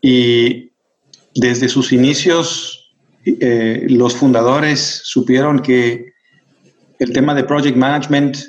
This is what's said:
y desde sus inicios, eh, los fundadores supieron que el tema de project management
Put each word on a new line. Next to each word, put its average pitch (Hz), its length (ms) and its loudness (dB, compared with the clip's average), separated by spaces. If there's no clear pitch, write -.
y 120 680 2
desde 123 340 0
sus 127 220 -2
inicios, 147 1040 0
eh, 113 640 -2
los 123 260 2
fundadores 135 880 0
supieron 131 560 0
que 120 520 -2
el 123 160 -4
tema 147 200 0
de 135 100 -2
project 143 340 0
management 143 580 0